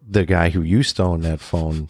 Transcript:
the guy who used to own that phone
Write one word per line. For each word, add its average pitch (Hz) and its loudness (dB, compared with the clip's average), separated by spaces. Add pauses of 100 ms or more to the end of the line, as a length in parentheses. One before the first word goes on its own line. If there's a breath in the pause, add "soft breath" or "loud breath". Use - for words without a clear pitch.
the 98 2
guy 85 2
who 87 0
used 104 0
to 98 0
own 87 0
that 80 -2
phone 80 -4